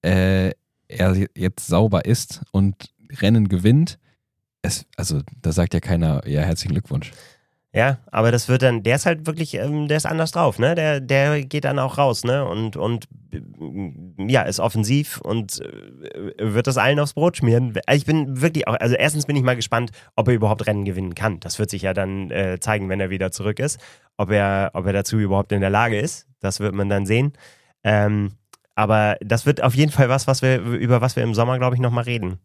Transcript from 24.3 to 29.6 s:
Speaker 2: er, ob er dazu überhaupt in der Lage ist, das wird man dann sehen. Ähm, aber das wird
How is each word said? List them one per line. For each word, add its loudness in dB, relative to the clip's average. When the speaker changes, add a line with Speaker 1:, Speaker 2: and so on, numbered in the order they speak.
Speaker 2:
er, 2
ob -4
er 0
dazu -2
überhaupt 0
in 0
der 0
Lage 2
ist, -6
das -4
wird -2
man -2
dann 2
sehen. 2
Ähm, 2
aber 2
das -2
wird 2